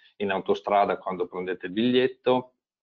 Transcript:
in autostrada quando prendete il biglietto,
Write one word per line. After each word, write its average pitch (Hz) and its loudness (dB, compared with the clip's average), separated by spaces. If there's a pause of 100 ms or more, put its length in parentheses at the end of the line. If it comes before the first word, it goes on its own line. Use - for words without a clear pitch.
(160)
in 104 -4
autostrada 98 0
quando 90 -6
prendete 90 -8
il 90 -10
biglietto, 127 0 (320)